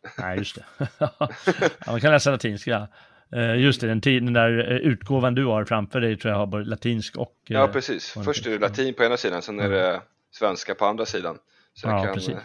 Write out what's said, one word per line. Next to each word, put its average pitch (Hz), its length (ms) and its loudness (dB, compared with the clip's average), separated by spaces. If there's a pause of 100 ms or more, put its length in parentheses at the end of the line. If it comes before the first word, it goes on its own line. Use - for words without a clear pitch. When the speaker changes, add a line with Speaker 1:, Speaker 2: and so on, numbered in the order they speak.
(180)
Speaker 1:
Nej, 92 200 -4
just 101 180 -6
det. - 320 -10
<laughs> - 0 - (120)
Ja, 151 300 -2 (580)
man 113 140 -2
kan 147 100 6
läsa 143 200 4
latinska. 107 560 -4 (480)
Eh, 117 200 0
just 127 260 4
det, 123 60 0
den 110 140 0
ti-, 131 180 4
den 120 140 0
där, 117 380 4
eh, 123 60 0
utgåvan 123 580 2
du 135 100 2
har 107 200 2
framför 110 360 -2
dig 113 160 0
tror 113 140 -2
jag 101 80 0
har 104 80 2
både 104 160 -4
latinsk 113 540 -4
och, - 180 -6 (120)
Speaker 2:
Ja, 135 180 4
Speaker 1:
eh, - 60 2
Speaker 2:
precis. 131 460 -6
Speaker 1:
och 101 80 -6
Speaker 2:
Först 113 200 -2
är 120 60 -4
det 107 80 0
Speaker 1:
latin. 104 260 2
Speaker 2:
latin 131 80 -2
på 123 100 2
ena 120 140 4
sidan, 90 240 -2
sen 104 180 -8
är 101 60 0
Speaker 1:
Mm. 98 120 2
Speaker 2:
det 90 240 2 (300)
svenska 98 440 -2
på 107 100 0
andra 110 200 0
sidan. 87 320 -6 (360)
Så - 140 -8
jag 104 120 2
Speaker 1:
Ja, 95 40 0
Speaker 2:
kan, 98 100 -2
Speaker 1:
precis. 95 320 -4